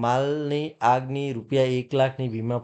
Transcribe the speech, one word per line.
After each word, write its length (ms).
માલની 640
આગની 480
રૂપિયા 420
એક 220
લાખની 340
વીમા 300